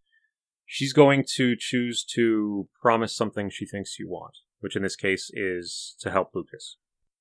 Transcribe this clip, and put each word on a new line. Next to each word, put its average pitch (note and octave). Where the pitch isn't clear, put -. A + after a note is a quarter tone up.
She's C3+
going C#3
to B2
choose A#2+
to G#2+
promise A2+
something G#2
she -
thinks -
you G#2
want, E2+
which G2+
in G2+
this F#2+
case F#2+
is F2+
to -
help F#2
Lucas. -